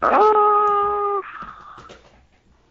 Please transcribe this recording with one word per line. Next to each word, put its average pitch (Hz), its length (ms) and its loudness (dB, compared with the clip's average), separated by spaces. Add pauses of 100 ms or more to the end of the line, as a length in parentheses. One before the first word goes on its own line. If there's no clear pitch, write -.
Uh, - 80 0
I 415 1120 0 (1500)